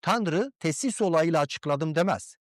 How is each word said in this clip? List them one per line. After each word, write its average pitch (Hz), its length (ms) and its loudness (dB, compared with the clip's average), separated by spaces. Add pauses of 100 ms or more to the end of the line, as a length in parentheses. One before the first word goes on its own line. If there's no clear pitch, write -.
Tanrı 202 580 0
tesis 190 420 -2
olayıyla 165 380 2
açıkladım 147 560 -2
demez. 165 500 -2